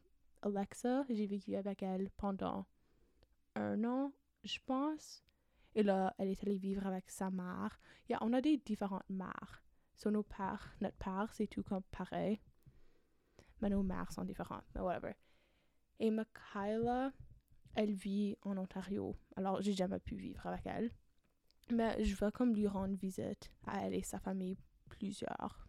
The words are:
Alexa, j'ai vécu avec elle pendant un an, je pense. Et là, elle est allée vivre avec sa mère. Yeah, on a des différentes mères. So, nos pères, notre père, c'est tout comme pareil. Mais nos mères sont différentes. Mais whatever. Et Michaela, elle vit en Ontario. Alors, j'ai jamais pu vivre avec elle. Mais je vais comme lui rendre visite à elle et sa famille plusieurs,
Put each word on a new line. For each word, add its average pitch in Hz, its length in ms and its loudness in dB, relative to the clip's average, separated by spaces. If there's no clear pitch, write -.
Alexa, 220 680 2
j'ai 214 180 2
vécu 202 280 -2
avec 196 280 -2
elle 190 340 0
pendant 196 480 0
un 208 300 2
an, 262 300 0
je - 220 -4
pense. 285 580 0
Et 214 80 6
là, 190 340 6
elle 196 120 2
est 190 140 0
allée 202 140 2
vivre 196 280 0
avec 185 240 -2
sa 190 200 -2
mère. 185 500 -4
Yeah, 233 120 0
on 226 120 4
a 254 80 6
des 294 160 6
différentes 196 520 -2
mères. - 540 -6
So, - 160 2
nos 214 120 4
pères, - 580 -6
notre - 160 -2
père, 196 360 0
c'est 208 140 0
tout - 160 -4
comme 190 200 -2
pareil. 180 560 -2
Mais 208 80 2
nos 196 140 4
mères 185 280 -2
sont 185 120 -6
différentes. 185 420 -6
Mais - 60 -4
whatever. 185 320 -2
Et 220 120 2
Michaela, 220 1000 0
elle 214 180 4
vit 202 500 0
en 196 140 -2
Ontario. 190 580 -4
Alors, 190 260 2
j'ai 202 120 4
jamais 185 260 2
pu - 160 -6
vivre - 300 -8
avec 180 200 -4
elle. 226 260 -2
Mais 226 320 4
je 202 120 2
vais 208 160 4
comme 247 220 4
lui 208 140 4
rendre 196 280 0
visite 196 560 -4
à 196 200 -2
elle 190 100 0
et 185 80 2
sa 190 160 -4
famille 190 380 -2
plusieurs, - 800 -6